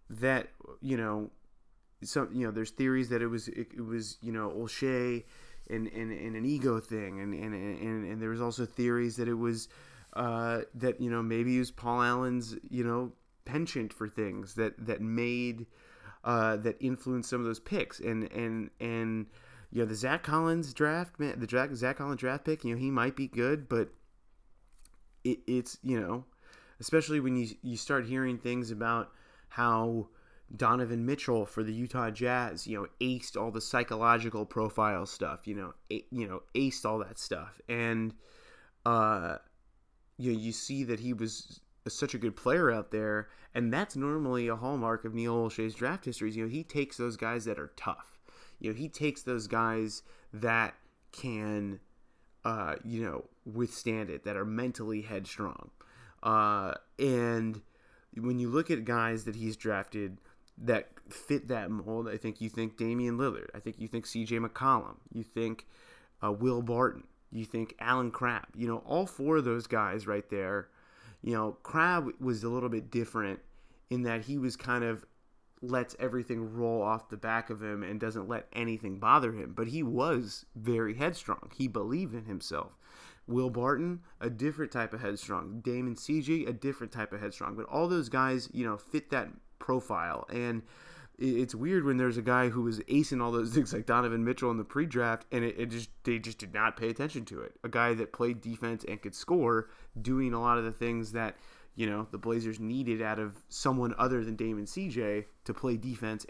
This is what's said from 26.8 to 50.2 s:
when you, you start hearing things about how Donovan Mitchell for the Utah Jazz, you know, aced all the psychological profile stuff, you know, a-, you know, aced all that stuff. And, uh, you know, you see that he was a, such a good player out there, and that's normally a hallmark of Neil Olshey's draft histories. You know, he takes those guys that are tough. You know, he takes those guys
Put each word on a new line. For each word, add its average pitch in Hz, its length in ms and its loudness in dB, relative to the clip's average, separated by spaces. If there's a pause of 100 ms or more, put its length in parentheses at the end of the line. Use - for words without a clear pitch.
when 127 180 2
you, 120 120 0 (140)
you 123 140 -4
start 131 300 0
hearing 127 320 0
things 120 320 -2
about 117 400 0 (380)
how 117 580 2 (500)
Donovan 117 480 4
Mitchell 127 400 2
for 113 200 -2
the 110 80 -2
Utah 120 380 -2
Jazz, 120 540 0
you 107 140 -6
know, 101 80 -4 (140)
aced 127 360 -2
all 113 140 0
the 110 100 -4
psychological 113 840 4
profile 107 580 2
stuff, 85 440 -6
you 104 80 -6
know, 92 180 -8 (160)
a-, - 220 -4
you 120 160 -2
know, 92 140 -8 (120)
aced 135 300 2
all 110 160 0
that 101 180 -8
stuff. - 500 -8
And, 117 460 0 (680)
uh, 107 540 4 (800)
you 123 160 0
know, 113 60 0
you 113 140 -4
see 139 320 -4
that 117 160 -2
he 123 120 -2
was - 480 -6 (260)
a, 110 40 -6
such - 240 -2
a 123 40 -4
good 107 180 -2
player 151 340 4
out 110 220 0
there, 107 380 0 (220)
and 120 200 2
that's 175 240 0
normally 135 500 0
a 113 80 2
hallmark 113 500 0
of 113 80 -6
Neil 117 220 2
Olshey's 113 400 0
draft 139 300 -2
histories. 110 320 -2
You 113 80 0
know, 113 60 -2
he 147 120 -2
takes 143 340 -2
those 120 200 -2
guys 113 300 -2
that 107 120 -2
are 73 160 -8
tough. - 460 -8 (400)
You 110 100 -2
know, 110 80 -4
he 151 100 -6
takes 147 340 -2
those 117 260 -2
guys 113 540 2 (300)